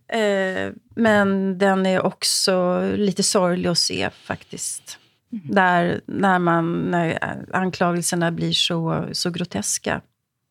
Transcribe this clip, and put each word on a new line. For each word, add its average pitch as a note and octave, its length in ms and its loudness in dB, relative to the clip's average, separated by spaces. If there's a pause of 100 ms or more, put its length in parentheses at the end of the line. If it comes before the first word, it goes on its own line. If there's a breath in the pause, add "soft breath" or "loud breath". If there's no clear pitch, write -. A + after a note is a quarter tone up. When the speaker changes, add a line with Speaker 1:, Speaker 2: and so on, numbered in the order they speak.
Speaker 1:
eh, F#3+ 640 -2 (240)
men G3 600 2
den F#3+ 280 4
är F#3 200 2
också F#3 760 0 (160)
lite G3+ 260 0
sorglig F3+ 460 2
att E3+ 100 0
se - 320 -2 (140)
faktiskt. - 760 -10 (340)
Speaker 2:
Mm. G3 220 -6
Speaker 1:
Där, F3+ 520 4
när F#3 320 2
man, E3+ 520 0
när E3+ 280 0 (340)
anklagelserna F3 800 0
blir E3 220 -2
så, E3 600 -2
så - 180 -4
groteska. - 720 -4 (500)